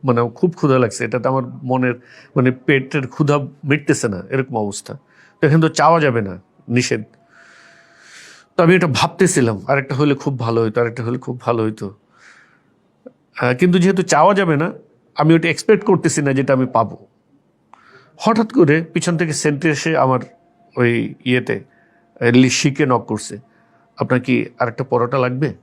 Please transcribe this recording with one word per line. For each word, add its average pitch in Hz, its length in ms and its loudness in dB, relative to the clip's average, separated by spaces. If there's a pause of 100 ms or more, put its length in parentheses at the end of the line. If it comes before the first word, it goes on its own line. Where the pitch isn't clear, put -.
মানে, 120 320 0
খুব 180 200 0
ক্ষুধা 135 240 2
লাগছে, 120 260 -2
এটাতে 117 220 -4
আমার 131 160 -2 (200)
মনের, 127 300 -2 (420)
মানে, 127 160 2
পেটের 131 560 -2
ক্ষুধা 147 320 0 (260)
মিটতেছে 147 420 -2
না, 95 220 -6
এরকম 127 280 -4
অবস্থা। 104 360 -8 (480)
তো 156 60 2
এখানে 160 140 4
তো 160 80 2
চাওয়া 165 300 4
যাবে 127 220 0
না, 92 200 -8 (280)
নিষেধ। 120 340 -2 (1500)
তো 180 60 4
আমি 170 120 6
এটা 180 120 2
ভাবতেছিলাম, 123 800 0
আরেকটা 135 280 -2
হলে 143 200 2
খুব 139 240 -6
ভালো 117 220 0
হইতো, 113 200 -2
আরেকটা 117 220 -4
হলে 120 140 -4
খুব 127 220 -10
ভালো 117 240 -2
হইতো। 107 320 -6 (1500)
আহ, 123 180 2
কিন্তু 180 200 2
যেহেতু 185 220 2
চাওয়া 175 320 4
যাবে 180 240 0
না, 170 140 -2 (440)
আমি 156 180 4
ওটা 165 160 2
এক্সপেক্ট 202 360 0
করতেছি - 360 0
না 139 120 0
যেটা 139 200 0
আমি 127 200 0
পাবো। 113 340 -2 (1080)
হঠাৎ 220 340 0
করে 160 420 4
পিছন 175 240 -2
থেকে 156 160 -2
সেন্ট্রি 147 380 -2
এসে 170 260 -2
আমার 131 220 2 (580)
ওই 117 360 0 (120)
ইয়েতে, 120 380 -2 (560)
এ, 120 120 2
লি-, 127 180 6
শিকে 139 360 0
নক 123 200 0
করছে, 107 340 -8 (580)
"আপনার 123 240 0
কি 123 240 0 (140)
আরেকটা 117 240 -4
পরোটা 120 340 -2
লাগবে?" 127 460 -2